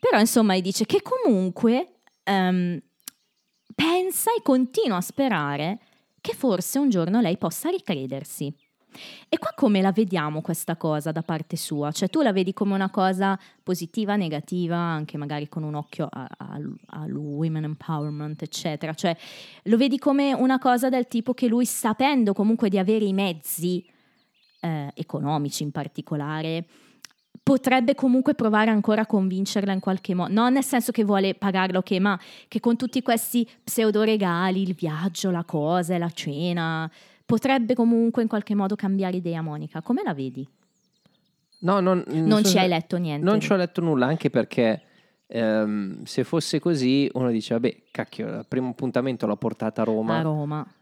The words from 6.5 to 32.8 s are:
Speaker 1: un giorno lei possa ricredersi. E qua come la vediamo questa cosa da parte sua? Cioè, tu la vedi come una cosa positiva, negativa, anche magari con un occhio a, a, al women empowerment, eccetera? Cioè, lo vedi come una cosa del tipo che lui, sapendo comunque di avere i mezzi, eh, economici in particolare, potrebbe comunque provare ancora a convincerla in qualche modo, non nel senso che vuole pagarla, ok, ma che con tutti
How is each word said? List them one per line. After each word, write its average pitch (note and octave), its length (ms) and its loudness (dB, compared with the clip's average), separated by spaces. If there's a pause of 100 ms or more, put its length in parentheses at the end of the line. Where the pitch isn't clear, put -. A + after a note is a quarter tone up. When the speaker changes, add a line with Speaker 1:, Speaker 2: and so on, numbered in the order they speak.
Speaker 1:
un C#4+ 100 2
giorno F#3 300 2
lei F#3 180 2
possa F3 320 -4
ricredersi. C#3 800 -6 (760)
E E4 100 0
qua D#5+ 160 -6
come G#3 280 4
la F#3+ 100 4
vediamo E3+ 500 0
questa E3 340 -4
cosa D#3 360 -2
da D#3+ 100 -4
parte D#3+ 340 -6
sua? D3+ 360 -4
Cioè, F#3 180 -2
tu D#4 120 0
la A#3 100 4
vedi F#3+ 200 0
come G3+ 220 0
una F#3+ 160 0
cosa F#3+ 480 2 (240)
positiva, F#3+ 540 -2
negativa, E3+ 600 -2
anche E3 400 -2
magari D3 320 -6
con D#3+ 140 -8
un D3+ 140 -6
occhio D3+ 340 -6
a, C3 260 -12
a, - 220 -14 (280)
al - 260 -10
women D3+ 500 -4
empowerment, D3+ 800 -6
eccetera? D#3 520 -8
Cioè, E3+ 220 0 (480)
lo A3 120 4
vedi C4+ 200 2
come C#4 360 2
una C4 260 2
cosa B3+ 300 2
del B3 180 0
tipo A#3+ 280 -2
che B3+ 120 0
lui, A#3 200 2
sapendo A#3+ 680 2
comunque A3 360 2
di G3 120 2
avere G#3+ 240 2
i G3 80 0
mezzi, F3+ 760 -2 (760)
eh, D#3 320 -4
economici C#3+ 680 -4
in D3 80 -4
particolare, D#3 960 -6 (760)
potrebbe C4 520 2
comunque C4 400 2
provare A3 360 2
ancora G#3+ 320 2
a G#3+ 40 -2
convincerla G3 680 0
in F#3 80 0
qualche F#3+ 340 -2
modo, F3+ 180 -2
non A#3+ 200 4
nel C4+ 120 2
senso B3 260 0
che A3+ 140 2
vuole G3 320 2
pagarla, F#3+ 420 0
ok, F#3 140 -2
ma F#3+ 260 2 (300)
che A3 100 -6
con A#3 180 2
tutti B3+ 260 -2